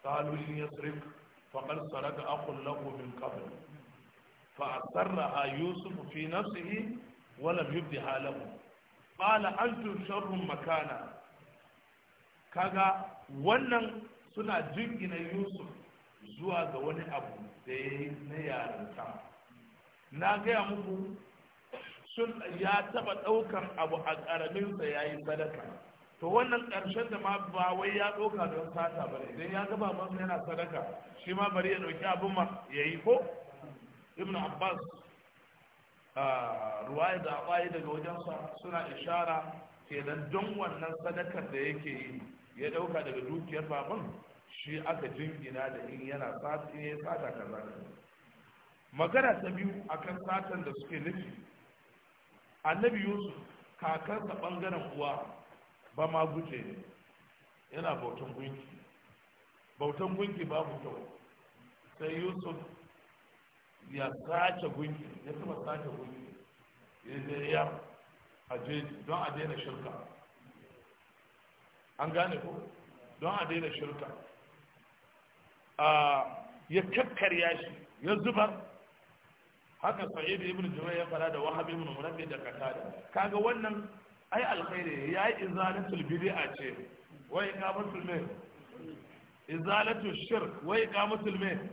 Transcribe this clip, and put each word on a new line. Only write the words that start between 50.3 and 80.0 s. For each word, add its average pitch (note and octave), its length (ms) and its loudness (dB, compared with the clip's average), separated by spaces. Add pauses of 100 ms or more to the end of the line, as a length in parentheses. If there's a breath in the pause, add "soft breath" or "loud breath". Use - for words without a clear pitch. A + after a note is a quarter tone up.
da C#3 80 -4 (100)
suke D#3+ 160 -6
nufi, E3+ 320 -4 (1300)
Annabi G#3 420 6
Yusuf, G3+ 280 0 (460)
kakarsa F#3+ 540 0
ɓangaren F3 600 -2
uwa, C#3+ 280 0 (720)
ba D#3+ 120 2
ma D#3+ 200 4
guje D#3 300 -4
ne, G2+ 180 -8 (960)
yana D#3+ 220 0
bautan B2 400 -6
gunki. C3+ 320 -8 (1120)
Bautan E3 380 0
gunki F3 280 -2
babu D3 360 -2
kyau. - 260 -8 (920)
Sai D#3 200 -4
Yusuf F3+ 380 -2 (1300)
ya C3+ 200 0 (160)
sace F3 420 4
gunki, D3+ 360 -4 (220)
ya D3+ 60 -8
taɓa - 320 -6
sace D3+ 240 -4
gunki, B2+ 460 -10 (720)
ya C3 120 -10 (100)
je D3 240 -4
ya - 300 2 (720)
aje B2+ 320 -2 (240)
don F3 160 0
a D3 80 -2
daina D3 280 -4
shirka. C#3+ 340 -6 (2000)
An D#3 140 0
gane F3+ 280 4
ko? - 220 -8 (580)
Don F3 140 0
a F#3+ 120 2
daina E3 280 0
shirka. C#3+ 320 -6 (1700)
Ah, D3 680 6 (220)
ya F#3+ 140 4
kakkarya F3 760 4
shi, - 480 -10
ya G#3 100 6
zubar. G#3 460 4 (1200)
Haka G3 340 2